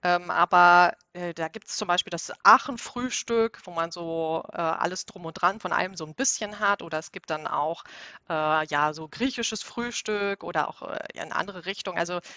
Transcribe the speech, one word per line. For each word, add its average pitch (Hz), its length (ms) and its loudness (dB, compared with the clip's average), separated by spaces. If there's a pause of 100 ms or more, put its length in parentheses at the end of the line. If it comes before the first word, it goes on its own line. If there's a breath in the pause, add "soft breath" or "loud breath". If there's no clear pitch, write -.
ähm, 175 260 2
aber, 175 640 8 (200)
äh, 175 200 -8
da 165 140 -4
gibt's - 300 -12
zum - 100 -4
Beispiel 175 240 0
das - 220 -6 (100)
Aachen-Frühstück, 233 1200 4
wo 180 80 -16
man 165 200 -2
so, 165 600 -2
äh, - 60 -12
alles 170 480 -2
drum 180 180 -16
und 160 180 -10
dran 196 200 2
von 175 100 -4
allem 180 240 -2
so 160 100 -10
ein 156 80 -10
bisschen 208 460 -4
hat. 202 220 2
Oder 156 180 -6
es - 140 -12
gibt - 160 -12
dann 156 180 -4
auch, 151 380 -4 (440 loud breath)
äh, 156 360 2
ja, 151 280 2
so 156 140 -10
griechisches - 560 -4
Frühstück 202 800 -4
oder 165 240 -2
auch, - 140 -12
äh, - 160 -8 (160)
in - 180 -10
andere 185 340 -6
Richtung. 185 320 -6
Also 175 220 -2 (180 loud breath)